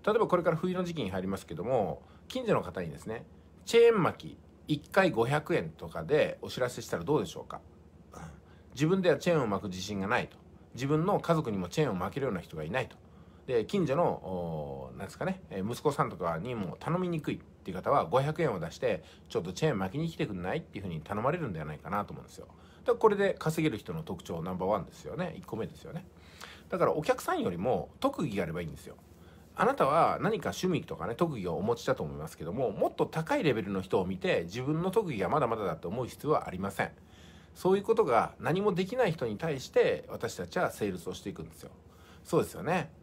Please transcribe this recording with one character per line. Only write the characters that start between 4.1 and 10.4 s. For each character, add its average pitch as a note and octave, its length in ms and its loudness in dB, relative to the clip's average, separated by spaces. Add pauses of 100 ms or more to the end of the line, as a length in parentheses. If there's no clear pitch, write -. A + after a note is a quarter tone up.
き - 20 -20 (280)
一 D3 240 -4
回 F#3+ 200 6
五 A2+ 140 2
百 D3+ 300 0
円 E2+ 160 0
と E2+ 180 -14
か E2 160 -8
で A2+ 380 2
お G2+ 80 -10
知 C3 100 -6
ら B2 80 2
せ A#2+ 140 -8
し - 60 -12
た - 100 -2
ら E3+ 60 -6
ど D3+ 120 2
う B2 40 4
で - 60 -2
し - 100 -12
ょ - 40 -8
う - 60 -12
か？ - 140 -14 (520)
う - 60 -18
ん。 - 20 -16 (540)
自 C#3 120 2
分 F#3+ 140 4
で F3 100 6
は C#3 60 6
チ F3 140 0
ェ E3+ 40 6
ー D3+ 60 4
ン - 20 4
を A#2 40 2
巻 G2 160 0
く G#2 60 -6
自 F#2 120 -6
信 G2+ 180 -4
が F#2+ 100 -2
な A#2 120 2
い D#2 80 -4
と。 - 80 -20 (380)